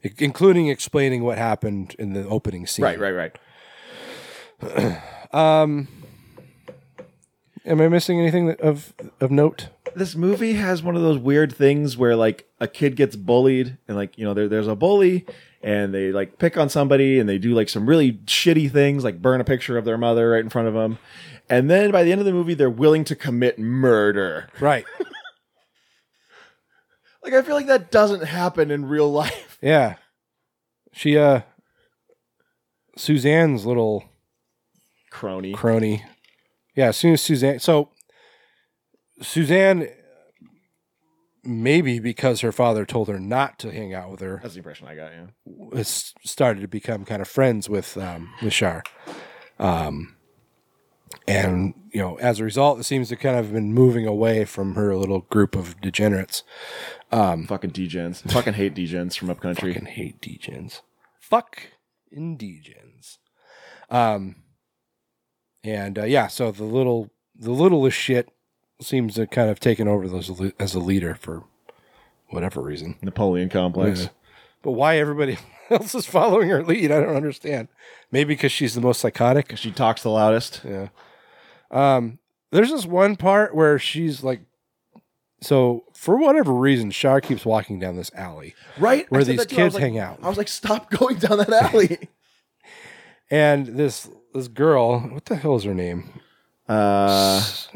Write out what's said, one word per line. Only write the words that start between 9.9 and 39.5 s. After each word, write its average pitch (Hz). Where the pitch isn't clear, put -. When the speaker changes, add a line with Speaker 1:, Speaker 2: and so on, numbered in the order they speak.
Speaker 2:
This 180
movie 202
has 185
one 175
of 170
those 156
weird 139
things 143
where, 120
like, 113
a 120
kid 139
gets 135
bullied 127
and, 104
like, 101
you 110
know, 101
there, 104
there's 107
a 110
bully 185
and 101
they, 98
like, 98
pick 170
on 151
somebody 139
and 110
they 98
do, 117
like, 113
some 110
really 147
shitty 160
things, 143
like 90
burn 127
a -
picture 127
of 113
their 113
mother 117
right 113
in 110
front 113
of 110
'em. 110
And 127
then 196
by 190
the 170
end 190
of 202
the 196
movie, 175
they're 143
willing 151
to 151
commit 123
murder. 104
Speaker 1:
Right. 139
<laughs> -
Speaker 2:
Like, 254
I 262
feel 294
like 285
that 240
doesn't 202
happen 170
in 147
real 147
life. -
Speaker 1:
Yeah. 135
She, 147
uh, 139
Suzanne's 147
little 113
Speaker 2:
Crony. 95
Speaker 1:
crony. 110
Yeah, 135
as 110
soon 165
as 147
Suzanne, 135
so 151
Suzanne, 175